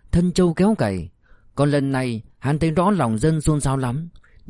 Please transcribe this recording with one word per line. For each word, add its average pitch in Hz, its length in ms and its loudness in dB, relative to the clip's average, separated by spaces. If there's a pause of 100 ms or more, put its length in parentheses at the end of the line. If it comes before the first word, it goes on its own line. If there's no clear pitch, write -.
(120)
thân 175 200 0
châu 175 220 2
kéo 202 240 2
cày. 95 300 -2 (460)
Còn 143 160 2
lần 135 220 0
này 127 300 -4 (160)
hắn 147 200 -2
thấy 165 120 0
rõ 175 200 2
lòng 123 280 0
dân 156 220 0
xôn 151 200 0
xao 135 160 -2
lắm. 135 320 -4 (420)